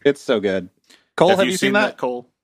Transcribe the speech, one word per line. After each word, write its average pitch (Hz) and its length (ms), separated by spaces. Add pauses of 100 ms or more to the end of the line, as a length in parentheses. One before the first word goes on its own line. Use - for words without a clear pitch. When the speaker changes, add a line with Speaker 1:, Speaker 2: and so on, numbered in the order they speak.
Speaker 1:
It's 143 160
so 117 180
good. 95 300 (480)
Cole, 160 100
have 190 120
Speaker 2:
Have 190 60
Speaker 1:
you - 60
Speaker 2:
you 185 60
Speaker 1:
seen - 100
Speaker 2:
seen - 60
Speaker 1:
that? 208 140
Speaker 2:
that, - 100
Cole? 123 320 (120)